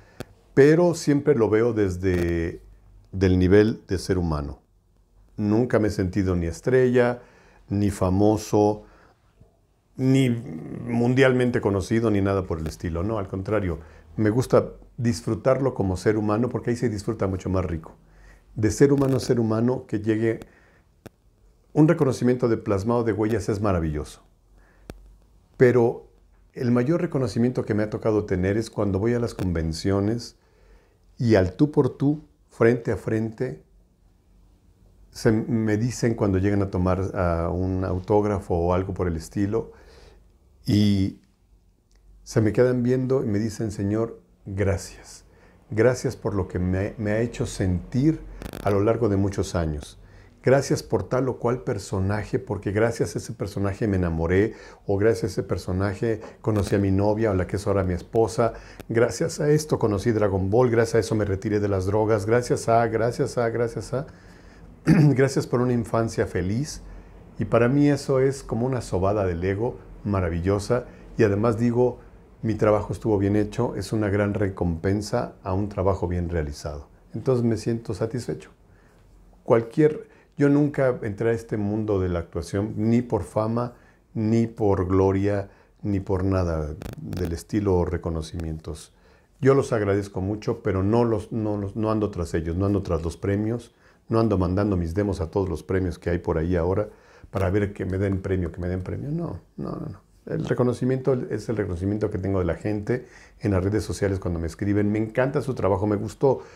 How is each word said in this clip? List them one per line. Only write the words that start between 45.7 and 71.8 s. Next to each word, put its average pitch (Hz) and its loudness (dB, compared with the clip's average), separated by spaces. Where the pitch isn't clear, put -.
Gracias 120 2
por 104 -6
lo 92 0
que - -6
me, 92 -2
me 104 -2
ha 110 0
hecho 120 -4
sentir 123 0
a - 2
lo 101 2
largo 113 2
de 101 2
muchos 98 -2
años. 78 -4
Gracias 139 2
por 98 -4
tal 131 0
o 117 -6
cual 127 -2
personaje, 104 -4
porque 101 -4
gracias 110 0
a 123 -6
ese - -14
personaje 101 -4
me 98 2
enamoré, 90 2
o 101 -2
gracias 107 2
a - -2
ese 104 -4
personaje 98 -2
conocí 104 0
a 101 4
mi 98 2
novia, 104 2
o 98 0
la 92 0
que 101 -4
es 92 -4
ahora 98 2
mi 90 0
esposa. 113 0
Gracias 117 0
a 151 2
esto 151 2
conocí 104 0
Dragon 98 2
Ball, 123 6
gracias 113 2
a - 6
eso 113 0
me 104 0
retiré 101 0
de 101 0
las 95 0
drogas, 104 2
gracias 120 0
a, 117 4
gracias 113 -2
a, 117 0
gracias 117 -4
a, 139 -4
<clears throat> - -20
gracias 143 4
por 123 0
una 123 2
infancia 113 0
feliz". 104 -4
Y - -2
para 120 4
mí 143 4
eso 139 0
es 135 0
como 117 -4
una 127 -2
sobada 98 0
del 87 -2
ego 101 -2
maravillosa, 95 0
y 117 4
además 107 4
digo, 120 0